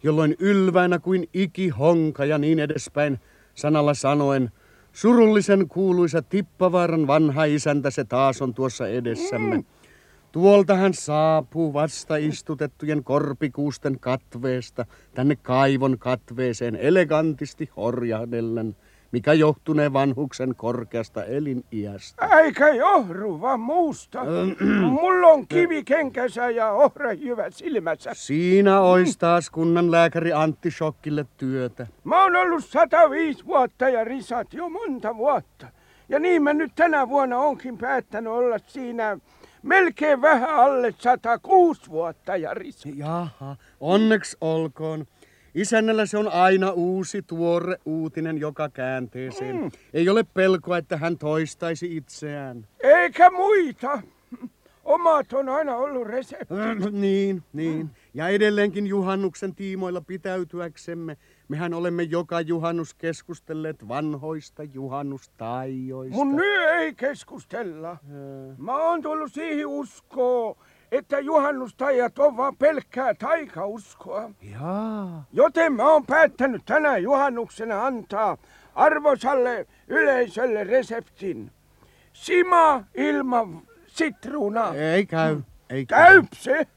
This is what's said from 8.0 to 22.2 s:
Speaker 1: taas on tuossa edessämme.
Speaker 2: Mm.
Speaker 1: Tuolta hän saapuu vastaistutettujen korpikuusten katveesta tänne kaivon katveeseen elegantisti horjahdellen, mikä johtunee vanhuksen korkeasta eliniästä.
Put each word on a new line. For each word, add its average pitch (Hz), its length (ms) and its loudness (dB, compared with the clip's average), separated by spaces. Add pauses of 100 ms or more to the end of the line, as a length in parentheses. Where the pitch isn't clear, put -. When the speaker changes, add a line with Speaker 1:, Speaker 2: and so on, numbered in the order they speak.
Speaker 1:
taas 131 380 0
on 127 120 -4
tuossa 127 340 -4
edessämme. 117 680 -4
Speaker 2:
Mm. - 60 -4 (680)
Speaker 1:
Tuolta 196 440 6
hän 185 180 2
saapuu 156 800 0
vastaistutettujen 151 1300 -4
korpikuusten 139 960 -4
katveesta 127 840 -6 (280)
tänne 131 220 0
kaivon 131 640 2
katveeseen 120 760 -4
elegantisti 156 1000 0
horjahdellen, 117 1000 -4 (360)
mikä 123 220 2
johtunee 151 600 2
vanhuksen 135 600 -2
korkeasta 117 720 -6
eliniästä. 117 1000 -6 (140)